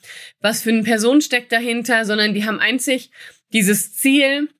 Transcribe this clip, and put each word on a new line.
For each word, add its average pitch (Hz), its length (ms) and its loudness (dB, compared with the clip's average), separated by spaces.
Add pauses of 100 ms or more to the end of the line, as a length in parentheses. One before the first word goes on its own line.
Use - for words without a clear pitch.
(400)
was 220 220 -2
für 226 80 -2
eine 220 140 2
Person 233 360 2
steckt 247 300 -2
dahinter, 233 540 0
sondern 214 300 0
die 208 100 -2
haben 214 160 -4
einzig 254 500 -2 (420)
dieses 208 420 0
Ziel 277 540 2 (120)